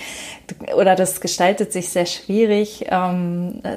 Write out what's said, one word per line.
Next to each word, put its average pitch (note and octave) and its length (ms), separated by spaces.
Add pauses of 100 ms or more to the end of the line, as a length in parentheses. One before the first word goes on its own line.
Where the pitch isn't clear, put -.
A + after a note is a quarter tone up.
(480)
du, - 280
oder F#3 200
das F#3 240
gestaltet G3 540
sich F3+ 160
sehr F3 160
schwierig, G#3 840
ähm, F3+ 720 (160)